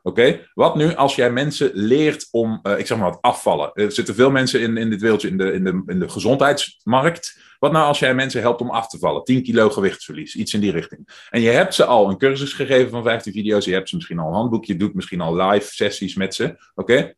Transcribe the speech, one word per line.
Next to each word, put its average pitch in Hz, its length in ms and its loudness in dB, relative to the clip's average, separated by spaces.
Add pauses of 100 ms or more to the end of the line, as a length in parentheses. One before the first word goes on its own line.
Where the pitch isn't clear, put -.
oké? 123 520 2
Wat 151 220 2
nu 156 200 2
als 139 200 0
jij 123 160 2
mensen 143 420 -2
leert 143 580 0
om, 113 300 -2
eh, 101 180 0
ik 104 80 -8
zeg 117 100 -2
maar 92 120 0
wat, 85 120 -8
afvallen? 90 520 0
Er 101 180 0
zitten 107 240 -4
veel 131 160 6
mensen 131 300 0
in, 113 160 -2
in 113 120 -2
dit 104 120 -2
wereldje, 107 260 2
in 92 100 -4
de, 95 140 0
in 92 120 -2
de, 92 220 -2
in 92 140 -4
de 82 100 -2
gezondheidsmarkt. - 1300 -2 (200)
Wat 147 120 2
nou 160 140 4
als 147 140 0
jij 131 160 2
mensen 127 260 -2
helpt 120 200 0
om 123 80 -4
af 113 180 -4
te - 100 -18
vallen? 76 260 -2
Tien 127 200 2
kilo 113 260 4
gewichtsverlies, 82 680 -4
iets - 180 -6
in 107 60 -2
die 101 120 2
richting. - 580 -10
En 117 120 0
je 113 80 4
hebt 175 240 2
ze - 120 4
al 107 240 4
een 92 80 -2
cursus 135 360 0
gegeven 127 360 2
van 117 140 -6
vijftien 113 300 -2
video's, 104 320 0
je 90 80 0
hebt 95 160 -2
ze - 60 -6
misschien 85 240 -8
al 80 80 -4
een 80 60 -4
handboek, 113 320 -2
je 98 120 -4
doet 101 160 -2
misschien 92 280 -8
al 82 140 -2
live 101 380 0
sessies 101 420 -4
met 95 200 -4
ze, - 400 -8
oké? 120 420 0